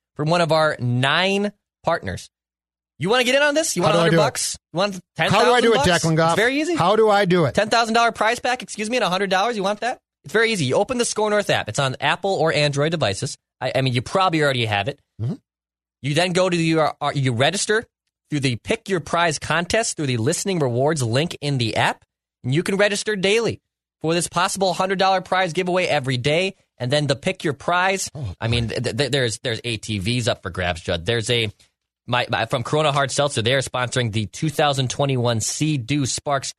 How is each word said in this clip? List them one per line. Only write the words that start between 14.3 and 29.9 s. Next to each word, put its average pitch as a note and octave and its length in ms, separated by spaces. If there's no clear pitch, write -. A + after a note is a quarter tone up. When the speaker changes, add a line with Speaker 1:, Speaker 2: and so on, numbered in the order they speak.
Speaker 1:
already C3 240
have G2+ 220
it. - 120
Speaker 2:
Mm-hmm. C3 120
Speaker 1:
You C#3+ 120
then F3+ 200
go F#3 160
to F3 60
the, D#3+ 240
uh, D3 340
you C3 200
register F#3 500
through D3+ 120
the B2+ 160
Pick - 320
Your F#3 120
Prize E3+ 380
contest F3 580
through D#3 100
the B2 100
Listening E3+ 420
Rewards C3+ 440
link C3 380
in C#3+ 160
the A#2 180
app. C#3+ 300
And B2 100
you E3+ 100
can F#3+ 140
register G3+ 400
daily G3 440
for D#3+ 120
this E3+ 160
possible F#3 440
hundred F#3+ 260
dollar F#3+ 220
prize F#3 300
giveaway F3+ 360
every C3+ 300
day. D#3+ 380
And B2 140
then D3 160
the C3+ 100
Pick - 260
Your D3+ 100
Prize. F#3 640
Speaker 2:
Oh, A#2+ 240
Speaker 1:
I A2 80
mean, A#2 220
th-, A#2 280
th-, C3 140
there's, B2 280
there's A2+ 260
A A#2+ 120
T G#2+ 220